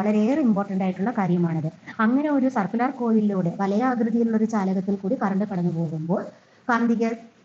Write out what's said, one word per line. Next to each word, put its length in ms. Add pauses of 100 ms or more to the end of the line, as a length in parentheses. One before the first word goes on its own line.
വളരെയേറെ 460
ഇമ്പോർട്ടന്റ് 380
ആയിട്ടുള്ള 340
കാര്യമാണത്. 520 (340)
അങ്ങനെ 320
ഒരു 200
circular 340 (100)
കോയിലിലൂടെ 500 (100)
വലയാകൃതിയിലുള്ള 800
ഒരു 140
ചാലകത്തിൽ 480
കൂടി 200
current 280
കടന്നു 280
പോകുമ്പോൾ 420 (480)
കാന്തിക, 360 (400)